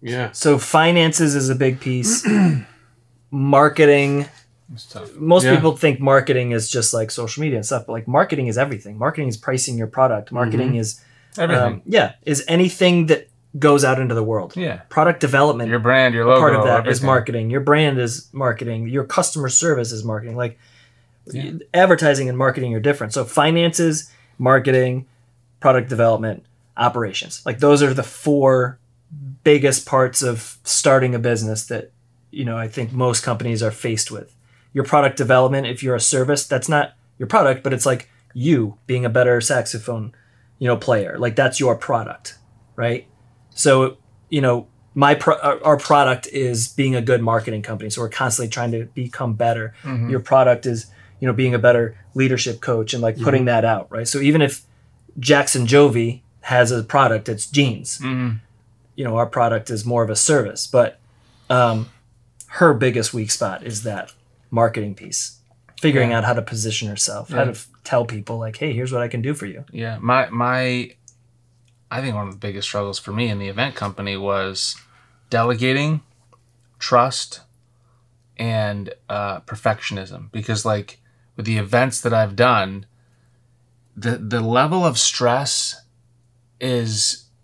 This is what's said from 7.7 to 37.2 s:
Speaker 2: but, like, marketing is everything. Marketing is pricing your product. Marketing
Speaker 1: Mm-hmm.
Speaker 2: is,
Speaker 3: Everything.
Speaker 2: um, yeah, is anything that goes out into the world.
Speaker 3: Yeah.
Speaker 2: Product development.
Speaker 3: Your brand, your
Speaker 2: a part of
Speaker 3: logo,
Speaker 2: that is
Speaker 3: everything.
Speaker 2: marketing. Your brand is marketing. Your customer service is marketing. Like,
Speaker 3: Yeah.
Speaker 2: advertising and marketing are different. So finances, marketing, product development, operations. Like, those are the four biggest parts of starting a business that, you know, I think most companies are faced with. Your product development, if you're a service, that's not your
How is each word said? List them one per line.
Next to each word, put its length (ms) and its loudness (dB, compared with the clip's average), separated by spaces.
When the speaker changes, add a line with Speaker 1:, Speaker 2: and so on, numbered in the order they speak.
Speaker 2:
but, 60 -10
like, 160 -8
marketing 400 0
is 100 -4
everything. 400 -6
Marketing 300 -4
is 80 -6
pricing 420 -4
your 80 -4
product. 460 0
Marketing 380 0
Speaker 1:
Mm-hmm. 100 0
Speaker 2:
is, 200 -6
Speaker 3:
Everything. 260 2
Speaker 2:
um, 120 -14
yeah, 260 2
is 240 -2
anything 580 4
that 220 2
goes 260 4
out 160 2
into 140 0
the 80 0
world. 340 -4
Speaker 3:
Yeah. 320 -6
Speaker 2:
Product 320 2
development. 500 2
Speaker 3:
Your 100 2
brand, 340 4
your 160 2
Speaker 2:
a 80 8
part 160 6
of 60 2
Speaker 3:
logo, 100 2
Speaker 2:
that 180 2
is 100 0
Speaker 3:
everything. 80 -2
Speaker 2:
marketing. 440 0
Your 100 0
brand 380 4
is 340 -4
marketing. 560 -4
Your 160 -2
customer 440 -2
service 440 0
is 120 -8
marketing. 320 -6
Like, 220 -6
Speaker 3:
Yeah. 260 -10
Speaker 2:
advertising 540 4
and 100 -4
marketing 360 0
are 60 0
different. 320 -2
So 120 -2
finances, 880 0
marketing, 680 2
product 280 4
development, 560 0
operations. 680 -4
Like, 140 -6
those 240 6
are 120 2
the 100 -4
four 760 0
biggest 420 4
parts 360 0
of 420 -6
starting 500 2
a 40 -2
business 480 -2
that, 240 -8
you 140 -8
know, 120 -6
I 120 -6
think 240 -8
most 320 0
companies 400 -4
are 80 -2
faced 400 -6
with. 200 -14
Your 120 -2
product 320 2
development, 500 2
if 160 -8
you're 140 -2
a 40 -2
service, 460 0
that's 220 -4
not 260 0
your 80 -6